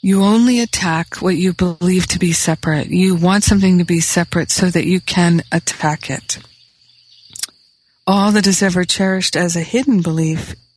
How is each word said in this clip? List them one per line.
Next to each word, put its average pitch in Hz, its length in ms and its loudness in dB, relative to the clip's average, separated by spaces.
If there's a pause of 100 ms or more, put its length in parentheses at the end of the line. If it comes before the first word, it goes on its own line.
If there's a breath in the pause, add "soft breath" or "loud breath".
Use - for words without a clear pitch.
You 196 200 2
only 233 360 4
attack 175 640 -4
what 185 140 0
you 180 160 0
believe 180 560 0
to - 100 -4
be 175 140 0
separate. 160 560 -2
You 185 260 2
want 180 300 2
something 190 340 4
to 175 60 2
be 170 160 0
separate 170 500 -2
so - 180 0
that 170 160 0
you 185 140 0
can 170 440 2 (100)
attack - 580 -4
it. - 280 -8 (1700)
All 202 280 2
that 202 160 2
is 190 140 0
ever 185 220 0
cherished 190 520 -2
as 170 180 -2
a 170 60 -2
hidden 233 420 0
belief 160 540 -2 (200)